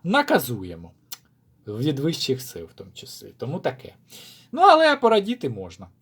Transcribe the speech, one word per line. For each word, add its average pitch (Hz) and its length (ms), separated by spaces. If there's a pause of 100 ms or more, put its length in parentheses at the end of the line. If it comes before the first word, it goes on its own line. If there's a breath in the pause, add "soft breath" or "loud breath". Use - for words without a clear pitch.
наказуємо 120 880 (760)
від 131 320
вищих 139 420
сил 82 240
в - 80
тому 95 200
числі. - 440
Тому 147 220
таке. - 340 (580 loud breath)
Ну, 302 100
але 320 340
порадіти 226 540
можна. 95 380 (140)